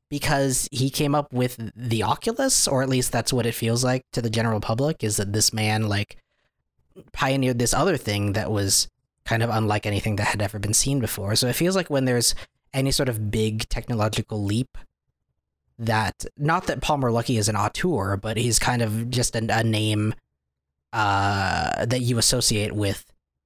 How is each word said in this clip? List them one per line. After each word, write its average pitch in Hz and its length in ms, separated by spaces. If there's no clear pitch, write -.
because 139 640
he 131 180
came 147 240
up 147 180
with 123 420
the 113 280
Oculus, 254 640
or 135 140
at 131 60
least 127 240
that's 117 200
what 120 140
it 113 80
feels 117 300
like 127 280
to - 100
the 117 80
general 113 300
public, 135 440
is 104 120
that 101 160
this 107 200
man, 107 360
like, 104 280
pioneered 131 460
this 120 160
other 156 220
thing 101 360
that 104 180
was 98 380
kind 113 180
of 117 80
unlike 107 360
anything 101 300
that 104 100
had 101 160
ever 104 160
been 104 160
seen 135 260
before. 104 360
So 127 100
it 120 100
feels 180 200
like 180 120
when 135 160
there's 123 300
any 135 160
sort 135 180
of 107 220
big 110 380
technological 107 760
leap 107 340
that, 110 480
not 165 300
that 139 160
Palmer 135 280
Luckey 113 280
is 104 100
an 107 80
auteur, 101 600
but 107 200
he's 113 220
kind 120 240
of 113 280
just 120 240
a, 117 40
a 113 120
name, 107 520
uh, 98 960
that 123 160
you 120 160
associate 110 540
with 101 340